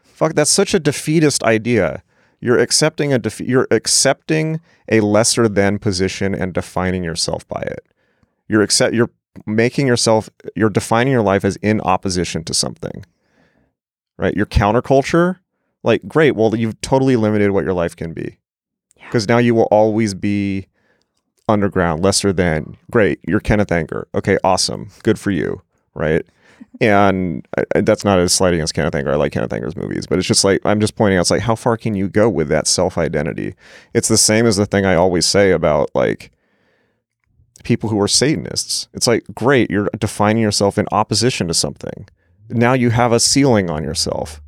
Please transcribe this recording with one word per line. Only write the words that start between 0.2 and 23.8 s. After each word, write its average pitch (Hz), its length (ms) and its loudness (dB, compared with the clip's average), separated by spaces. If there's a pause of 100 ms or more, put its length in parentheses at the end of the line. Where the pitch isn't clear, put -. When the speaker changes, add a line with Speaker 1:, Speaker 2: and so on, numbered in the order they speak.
Speaker 1:
that's 147 160 2
such - 240 0
a 196 60 2
defeatist 151 640 0
idea." 110 580 0 (400)
You're 113 180 2
accepting 147 540 0
a 127 40 2
defe-, - 300 -4
you're 123 240 0
accepting 156 880 0 (300)
a 113 100 4
lesser 107 480 2
than 98 320 0
position 98 560 -2
and 90 180 -6
defining 90 500 -4
yourself 82 440 -6
by - 140 -8
it. - 260 -10 (600)
You're 107 140 2
accept-, 101 320 2
you're 113 160 2 (380)
making 117 400 0
yourself, 113 420 2 (260)
you're 107 140 2
defining 117 440 0
your 117 100 2
life 98 220 2
as 98 120 0
in 107 240 0
opposition 90 600 -2
to - 100 -8
something. - 520 -6 (1120)
Right? 92 180 -2
Your 104 100 0
counterculture, 135 920 2 (440)
like, 113 240 0
great. 143 280 2
Well, 110 200 2
you've 113 260 -4
totally 135 340 2
limited 107 360 2
what 92 140 0
your 92 80 -2
life 85 220 -4
can 82 180 -10
be. - 240 -12 (580)
Speaker 2:
Yeah. - 140 -20
Speaker 1:
'Cause 110 180 -2
now 117 120 4
you 117 160 2
will 113 160 2
always 107 420 2
be 101 540 -4 (840)
underground, 92 540 0
lesser 98 280 2
than. 82 460 -2 (140)
Great. 95 360 2
You're 98 140 0
Kenneth 104 300 0
Anger. 82 420 -4